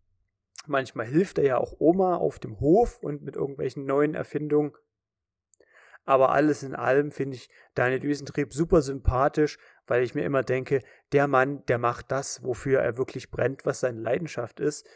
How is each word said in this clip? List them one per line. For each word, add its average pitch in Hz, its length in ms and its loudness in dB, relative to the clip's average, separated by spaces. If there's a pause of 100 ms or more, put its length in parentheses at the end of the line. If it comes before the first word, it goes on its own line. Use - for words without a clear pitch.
(680)
Manchmal 131 400 -4
hilft 160 320 0
er 147 60 2
ja 131 140 2
auch - 200 -4
Oma 175 380 4
auf - 220 -2
dem 113 220 -12
Hof 185 420 2
und 147 200 -8
mit 147 140 -12
irgendwelchen 139 500 -6
neuen 147 280 2
Erfindungen. 147 580 -2 (1300)
Aber 131 260 4
alles 147 300 2
in 135 120 -10
allem 135 360 0
finde 135 260 -6
ich - 120 -18 (260)
Daniel 131 260 0
Düsentrieb 143 520 -4
super 165 300 4
sympathisch, 135 760 0 (280)
weil 123 160 2
ich 120 120 -4
mir 143 100 -2
immer 135 180 0
denke, 131 380 -2 (320)
der 139 160 4
Mann, 135 380 2
der 123 120 2
macht 120 320 -2
das, 135 320 -6
wofür 131 380 0
er 117 180 -2
wirklich - 320 -6
brennt, 127 340 -2
was 131 160 -2
seine 120 200 -4
Leidenschaft 120 600 -4
ist, - 360 -4